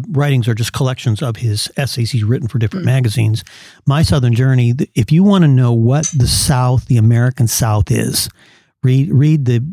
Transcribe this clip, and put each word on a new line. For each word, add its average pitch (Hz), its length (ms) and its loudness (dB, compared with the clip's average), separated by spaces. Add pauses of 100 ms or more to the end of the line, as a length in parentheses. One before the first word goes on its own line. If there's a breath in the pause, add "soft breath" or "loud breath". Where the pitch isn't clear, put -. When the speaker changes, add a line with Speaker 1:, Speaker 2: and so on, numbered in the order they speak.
(100)
Speaker 1:
writings 135 380 0
are 117 60 0
just 110 200 -4
collections 127 480 -2
of 120 140 -4
his 107 420 -4
essays 120 320 -4
he's 110 140 -2
written 120 240 -2
for - 100 -6
different 110 260 -4
Speaker 2:
Mm. - 60 0
Speaker 1:
magazines. 113 520 -2 (440 loud breath)
My 143 160 2
Southern 123 320 2
Journey, 123 400 2
th-, 151 200 -4
if - 180 -2
you 165 100 4
wanna 196 260 4
know 127 240 4
what 120 420 0
the 131 140 2
South, 127 580 0
the 123 120 2
American 117 480 2
South 107 440 0
is, - 380 -2 (540 soft breath)
read, 135 300 2
read 151 340 2
the, 120 140 2 (120)